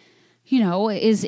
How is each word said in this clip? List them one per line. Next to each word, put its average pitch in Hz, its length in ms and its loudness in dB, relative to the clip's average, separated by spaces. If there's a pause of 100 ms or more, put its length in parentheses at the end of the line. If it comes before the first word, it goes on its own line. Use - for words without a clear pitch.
(440)
you 262 140 -2
know, 196 300 0
is 214 400 0